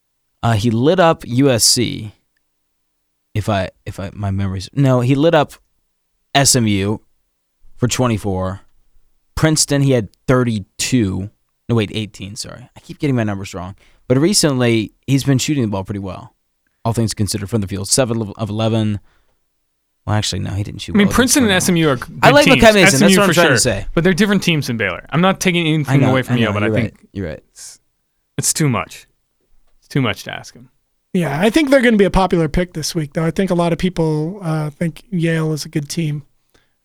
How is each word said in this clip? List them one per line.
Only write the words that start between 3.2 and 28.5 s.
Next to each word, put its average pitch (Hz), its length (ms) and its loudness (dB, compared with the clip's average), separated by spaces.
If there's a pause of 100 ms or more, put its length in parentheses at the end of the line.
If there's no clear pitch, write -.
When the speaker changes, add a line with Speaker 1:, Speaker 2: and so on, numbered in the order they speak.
Speaker 1:
If 104 160 -4
I, 98 220 -2 (160)
if - 120 -12
I, 98 140 -10
my 101 180 -6
memory's, 95 440 -4
no, 131 260 2
he 123 140 2
lit 160 200 4
up 143 200 2 (800)
S 139 200 4
M 120 120 2
U 101 340 -2 (760)
for 123 120 0
twenty-four. 95 720 -2 (760)
Princeton, 151 460 0
he 139 100 2
had 117 180 0 (180)
thirty-two. 110 1000 -2 (380)
No, 120 60 0
wait, 110 200 0
eighteen, 101 420 -10
sorry. - 400 -16
I - 40 -20
keep - 180 -20
getting 139 180 0
my 113 80 0
numbers 101 300 -6
wrong. 92 200 -12 (320)
But 127 120 2
recently, 127 760 2 (140)
he's 131 180 0
been 135 140 2
shooting 143 240 -2
the 110 80 0
ball 98 120 -4
pretty 101 160 -8
well, 92 360 -12 (500)
all 117 80 -2
things 113 220 -2
considered, 101 340 -4
from 113 140 -2
the 95 40 -6
field. 95 220 -8
Seven 117 320 0
of, 104 160 -6
of 104 140 -8
eleven. 110 500 -2 (1080)
Well, 104 80 0
actually, 101 260 -2
no, 98 100 -8
he 98 120 -6
didn't - 200 -10
shoot - 120 -10
Speaker 2:
I 208 40 4
mean, 202 80 6
Speaker 1:
well - 20 -2
against 202 80 0
Speaker 2:
Princeton 254 280 2
and 214 40 2
Speaker 1:
Cornell. 190 80 2
Speaker 2:
S 175 140 0
M 175 80 2
U 160 100 2
are 139 40 2
Speaker 1:
I 127 40 2
Speaker 2:
good - 380 2
Speaker 1:
like 294 100 6
Speaker 2:
teams. 262 180 6
Speaker 1:
Makai 220 120 8
Mason. - 80 -
That's 190 120 6
Speaker 2:
S 131 80 4
M 202 60 6
U 190 80 6
Speaker 1:
what 202 60 4
I'm 196 80 4
Speaker 2:
for 156 40 0
Speaker 1:
trying 170 120 4
to 151 60 2
Speaker 2:
sure. 120 60 4
Speaker 1:
say. 101 360 -2
Speaker 2:
But 165 100 0
they're 190 80 4
different 196 300 0
teams 156 240 0
than 123 100 -4
Baylor. 95 320 -4
I'm 156 140 0
not 190 180 0
taking 175 260 0
anything 151 280 0
Speaker 1:
I - 100 4
know, 131 60 2
Speaker 2:
away 131 120 2
from 120 140 -2
Speaker 1:
I 117 40 0
Speaker 2:
Yale, 110 120 0
Speaker 1:
know, 101 80 -2
Speaker 2:
but - 20 0
I 104 40 0
Speaker 1:
you're 110 80 0
Speaker 2:
think 113 200 -2
Speaker 1:
right, - 200 -20
you're 95 140 -6
right. - 200 -12
Speaker 2:
it's, - 320 -20 (560)
it's - 160 -4